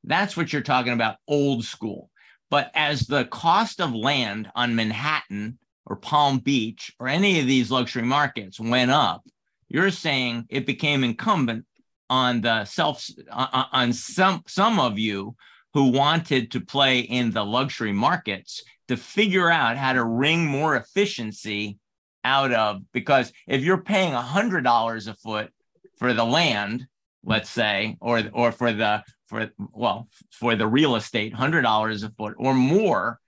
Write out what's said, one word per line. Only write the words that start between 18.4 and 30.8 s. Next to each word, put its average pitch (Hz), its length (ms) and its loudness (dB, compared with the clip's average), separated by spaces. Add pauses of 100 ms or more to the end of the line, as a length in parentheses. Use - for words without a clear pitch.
to 123 80 -2
figure 185 540 0
out 131 260 2
how 131 160 0
to 123 120 2
wring 147 420 2
more 143 300 0
efficiency 107 1000 -4 (460)
out 135 280 2
of, 104 280 0 (120)
because 120 400 2 (140)
if 135 160 -2
you're 185 200 0
paying 190 320 0
a 120 80 -2
hundred 175 400 0
dollars 113 440 2
a 110 80 -10
foot 107 360 -6 (480)
for 123 140 2
the 113 120 2
land, 123 640 0 (380)
let's 107 260 -2
say, 107 500 0
or, 117 220 0 (100)
or 117 200 2
for 117 200 0
the, 104 300 0 (240)
for, 110 320 -8
well, 113 500 -4 (220)
for 113 240 0
the 107 120 2
real 131 300 4